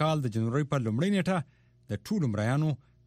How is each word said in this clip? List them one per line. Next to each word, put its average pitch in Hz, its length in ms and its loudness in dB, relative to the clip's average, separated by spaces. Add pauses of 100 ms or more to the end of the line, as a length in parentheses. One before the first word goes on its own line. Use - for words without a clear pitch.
کال 156 240 2
د 113 100 -2
جنوري 117 380 0
په 139 140 2
لومړۍ 120 280 0
نیټه 185 240 0 (520)
د 104 160 -6
ټولو 160 260 0
مریانو 131 400 0 (340)